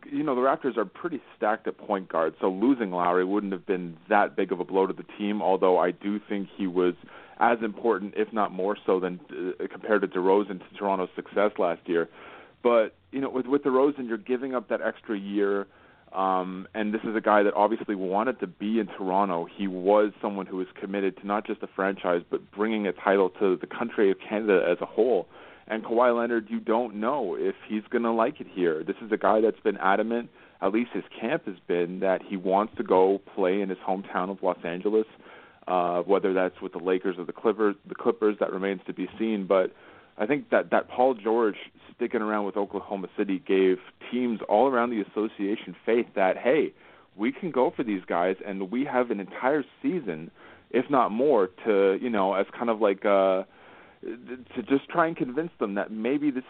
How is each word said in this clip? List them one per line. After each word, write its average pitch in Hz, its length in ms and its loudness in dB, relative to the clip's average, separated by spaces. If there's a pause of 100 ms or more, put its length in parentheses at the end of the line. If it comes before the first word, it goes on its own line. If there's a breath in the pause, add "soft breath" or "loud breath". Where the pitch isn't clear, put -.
(120)
you 143 120 -4
know, 147 100 0
the 123 80 0
Raptors 135 340 0
are 110 100 0
pretty 131 360 -10 (160)
stacked 110 300 -2
at 92 100 -8
point 98 320 -4
guard, 82 320 0
so 104 80 2
losing 110 400 0
Lowry 90 360 2
wouldn't 98 280 -2
have 87 140 -10
been 90 280 -4 (140)
that 101 260 2
big 98 160 -2
of 90 80 -2
a 90 40 -2
blow 95 240 2
to 92 60 -4
the 90 120 -12 (140)
team, 104 200 -2
although 90 380 4
I 87 140 2
do 101 360 -4
think 98 200 -4 (100)
he 101 80 -2
was 90 300 2 (460 loud breath)
as 120 220 4
important, 104 540 -2
if 107 160 -2
not 101 180 0
more 95 340 -4
so, 95 140 2
than, 90 180 -4 (140)
uh, 87 400 -6
compared 104 300 0
to 95 80 -2
DeRozan 95 500 2
to - 180 -20
Toronto's 95 380 -2
success 104 420 0
last 85 280 0
year. 82 240 0 (520 loud breath)
But, 117 340 4 (160)
you 135 100 -4
know, 131 80 -4
with, 123 180 -4
with 143 160 2
DeRozan, 135 460 2
you're 113 80 -2
giving 127 360 -4
up 120 140 -4
that 107 140 -2
extra 107 360 -4
year, 101 480 0 (480 soft breath)
um, 92 640 -2
and 107 180 -2
this 110 120 -2
is 110 100 -4
a 107 60 0
guy 104 200 6
that 101 120 2
obviously 104 420 0
wanted 98 460 -2
to 98 60 -6
be 107 340 -2
in 98 60 -4
Toronto. 92 600 0 (100)
He 98 120 -4
was 101 420 4 (100)
someone 98 260 -6
who 95 100 -8
was 92 100 -4 (120)
committed 98 420 -2
to 101 40 -14
not 104 220 -2
just 107 140 -6
the 98 140 -10
franchise, 95 540 0
but - 220 -6
bringing 107 360 -2
a 87 40 0
title 98 380 4 (100)
to 95 160 4
the 82 120 -10
country 113 440 0
of 92 80 0
Canada 104 500 2
as 87 120 2
a 85 40 -4
whole. 110 420 0 (400 loud breath)
And 107 140 -4
Kawhi 117 380 2
Leonard, 117 300 -2
you 113 100 -4
don't 113 360 0
know 110 440 -2
if 95 160 -2 (140)
he's 107 200 -4
gonna 117 240 0
like 113 280 0
it 92 100 -14
here. 82 320 0
This 98 120 -4 (100)
is 107 80 -2
a 104 40 0
guy 101 220 4
that's 110 220 2
been 101 160 0
adamant, 110 520 0 (320 loud breath)
at 98 120 0
least 120 200 0
his 92 100 -6 (180)
camp 139 240 -4
has 95 120 -10 (100)
been, 87 340 -2
that 92 260 2
he 101 80 -6
wants 95 400 0
to 120 80 -6
go 95 380 4 (120)
play 95 280 0
in 95 80 -4
his 92 80 -6 (100)
hometown 95 420 -4
of 98 120 -8
Los 90 240 0
Angeles, 104 400 0 (600 loud breath)
uh, 87 340 0
whether 95 320 2
that's 90 260 -2
with 95 120 -10
the 90 80 -10
Lakers 92 400 0
or 85 60 -8
the - 60 -10
Clippers, 104 440 0 (120)
the - 60 -12
Clippers, 107 460 0
that - 120 -2
remains 95 360 -4
to 92 60 -10
be 92 140 -6 (120)
seen. 110 260 -2
But 92 260 2 (460 loud breath)
I 107 80 -2
think 131 240 -4
that, 90 220 2
that 107 180 0
Paul 127 240 2
George 110 440 0 (380)
sticking 117 280 -2
around 107 220 0
with 95 120 -4
Oklahoma 98 580 -6
City 98 300 -2
gave 95 320 4 (340)
teams 120 280 -2 (100)
all 110 180 4
around 120 220 2
the 113 120 -2
association 104 720 -4 (100)
faith 113 300 2
that, 92 220 2
hey, 127 360 2 (420 loud breath)
we 107 160 -2
can 165 200 -8
go 131 240 2
for 156 80 -4
these 101 240 -4
guys, 92 360 0
and 95 280 -6
we 127 140 -2
have 127 260 0
an 101 80 -2
entire 127 440 -2 (200)
season, 107 480 -4 (400 loud breath)
if 131 180 0
not 120 220 4
more, 113 380 4 (160)
to, 98 360 4
you 123 80 -4
know, 98 240 0
as 98 140 0 (100)
kind 117 140 -2
of 107 100 -2
like, 101 240 0
uh, 95 380 4 (580 loud breath)
to 123 680 -12
just 139 220 2
try 165 180 2
and 165 100 -4
convince 147 420 -4
them 101 160 -2
that 101 160 -2
maybe 135 400 0
this 127 180 -6